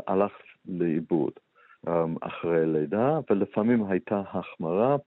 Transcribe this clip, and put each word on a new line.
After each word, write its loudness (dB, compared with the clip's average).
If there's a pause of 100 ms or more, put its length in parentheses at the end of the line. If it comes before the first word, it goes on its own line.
הלך 2 (340)
לאיבוד, 0 (560)
אמ, 0
אחרי 0
הלידה, 0 (120)
ולפעמים 2
הייתה -2 (100)
החמרה, 0 (100)